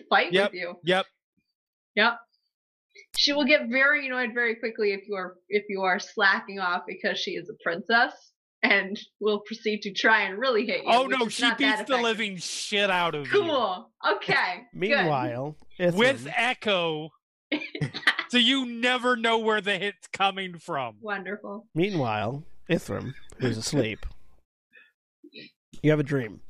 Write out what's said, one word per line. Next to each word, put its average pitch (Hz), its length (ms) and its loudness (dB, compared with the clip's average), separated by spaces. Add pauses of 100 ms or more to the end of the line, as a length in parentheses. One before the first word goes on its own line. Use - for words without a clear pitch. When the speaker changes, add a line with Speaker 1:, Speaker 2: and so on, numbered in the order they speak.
(100)
Speaker 1:
fight 214 220 4
Speaker 2:
Yep, 196 180 2
Speaker 1:
with 180 100 -10
you. 175 220 -8
Speaker 2:
yep. 185 240 2 (880)
Speaker 1:
Yep. 226 200 4 (1000)
She - 180 4
will 294 120 4
get 269 240 4
very 277 380 4
annoyed 254 260 -2
very 233 220 0
quickly 220 380 0
if 196 120 -8
you 208 80 -8
are, 185 220 -6 (120)
if 208 200 0
you 190 140 -4
are 190 180 2
slacking 196 580 0
off 180 300 -2
because 185 320 -4
she 196 120 -4
is 170 160 -8
a - 140 -12
princess 214 500 2 (520)
and 202 320 2 (240)
will 208 200 0
proceed 214 420 -4
to 202 100 -6
try 220 300 4
and 196 160 -4
really 247 260 2
hit 196 200 -2
you, - 40 0
Speaker 2:
Oh, 254 200 4
Speaker 1:
which 262 100 0
Speaker 2:
no, 233 80 0
Speaker 1:
is 208 60 -6
Speaker 2:
she 247 100 -4
Speaker 1:
not 233 160 2
that - 0 -
Speaker 2:
beats 247 300 0
the 269 60 2
Speaker 1:
effective. 247 80 4
Speaker 2:
living 214 340 -2
shit 202 540 -2
out 175 260 2
of 143 100 -6
you. - 60 -4
Speaker 1:
Cool. 277 580 2 (220)
Okay, - 220 -2 (380)
good. 165 60 -16
Speaker 3:
Meanwhile, 151 800 0 (240)
Speaker 2:
With 226 460 2
Speaker 3:
Ithram. - 100 -10
Speaker 2:
Echo. 175 720 0 (420)
Speaker 1:
<laughs> 311 80 0 (680)
Speaker 2:
So 240 100 2
you 254 260 4
never 247 520 0
know 226 220 2
where 220 220 2
the 196 180 0
hit's 196 340 -6
coming 190 460 -2
from. 131 420 -6
Speaker 1:
Wonderful. 202 720 -8
Speaker 3:
Meanwhile, 135 680 0 (260)
Ithram, 113 420 -4 (260)
who's 117 200 -2
asleep, 110 480 -2 (1800)
you 147 80 4
have 151 100 4
a 147 40 -2
dream. 131 460 -4